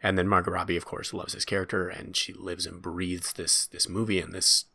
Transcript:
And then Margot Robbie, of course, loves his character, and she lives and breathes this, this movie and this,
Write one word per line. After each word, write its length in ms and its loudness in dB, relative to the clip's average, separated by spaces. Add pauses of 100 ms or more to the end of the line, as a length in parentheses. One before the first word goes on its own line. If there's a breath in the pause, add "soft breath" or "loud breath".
And 160 2
then 100 4
Margot 240 4
Robbie, 240 0
of 80 -2
course, 300 -8
loves 200 -6
his 120 -4
character, 420 0
and 280 -8
she 180 -2
lives 320 -6
and 160 -10
breathes 500 -4
this, 360 2
this 200 -2
movie 320 0
and 140 -4
this, 400 4